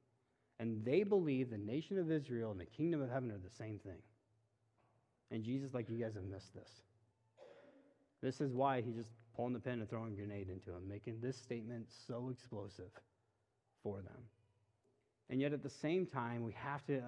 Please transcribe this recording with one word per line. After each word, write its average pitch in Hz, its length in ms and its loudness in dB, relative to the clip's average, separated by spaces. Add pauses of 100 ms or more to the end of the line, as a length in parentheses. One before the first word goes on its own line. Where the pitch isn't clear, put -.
(580)
And 113 260 0
they 156 200 6
believe 156 440 6
the 113 80 -4
nation 131 420 0
of 165 120 4
Israel 123 400 2
and 95 100 -4
the 87 60 -6
kingdom 160 340 2
of 131 100 0
heaven 127 200 0
are 104 80 -4
the 92 180 -10
same 110 220 -6
thing. 92 180 -10 (1300)
And 113 120 0
Jesus, 131 300 0
like, 117 160 -2
"You 113 80 -2
guys 113 200 0
have 92 80 -6
missed 95 300 -8
this." - 160 -16 (1500)
This 127 200 0
is 139 100 2
why 131 300 4
he's 113 140 -2
just 113 120 -6 (260)
pulling 123 200 0
the 120 40 -2
pin 120 220 -2
and 107 80 -4
throwing 113 240 -2
a 98 40 -4
grenade 101 340 -4
into 95 200 -8
them, 90 160 -8
making 104 360 -6
this 127 160 0
statement 117 480 -4 (200)
so 123 240 -4
explosive 98 600 -8 (920)
for 98 200 -2
them. - 160 -12 (1120)
And 127 100 4
yet 143 140 4
at 139 80 -2
the 139 80 -4
same 175 340 2
time, 120 380 0
we 113 100 0
have 139 360 -4
to 139 200 4